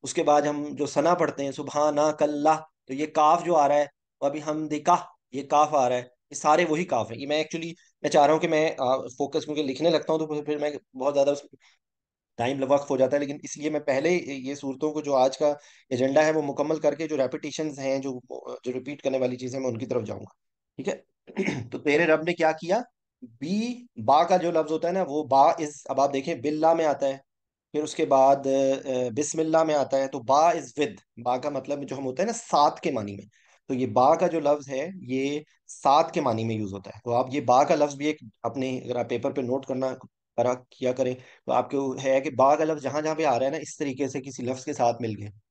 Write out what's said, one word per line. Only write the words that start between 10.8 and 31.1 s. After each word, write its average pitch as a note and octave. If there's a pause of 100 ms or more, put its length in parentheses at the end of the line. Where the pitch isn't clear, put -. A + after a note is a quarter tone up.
बहुत C3
ज्यादा C#3
उस C#3+ (920)
टाइम C3+
वक्त C#3
हो C#3
जाता C#3+
है, C#3+
लेकिन C#3+
इसलिए D3
मैं D3
पहले D3+
ये C3+
सूरतों C#3
को, D3+
जो C#3+
आज C3
का D3 (320)
एजेंडा C3+
है D#3
वो D#3
मुकम्मल D3
करके, D#3
जो D3+
रेपिटेशंस C#3+
हैं, C3+
जो, C3 (440)
जो B2
रिपीट C3
करने C3+
वाली B2+
चीजें, B2+
मैं C3
उनकी A#2
तरफ A2+
जाऊंगा, G#2+ (460)
ठीक C3
है? - (240)
<clears throat> C#3+
तो -
तेरे D3
रब D#3
ने F3
क्या D#3+
किया, F3 (400)
बी, G3+ (120)
बा C3+
का F3+
जो E3+
लफ्ज D#3
होता D#3+
है F3
ना, F#3+
वो D3+
बा C3+
इज, D3+
अब C3
आप C#3
देखें C#3
बिल्ला D3+
में E3
आता C#3+
है, C3+ (500)
फिर D3+
उसके D#3
बाद, C3+
अ, C3+
बिस्मिल्लाह D#3+
में D#3
आता C3+
है, C3+
तो C3+
बा C#3+
is C#3
with, A2 (240)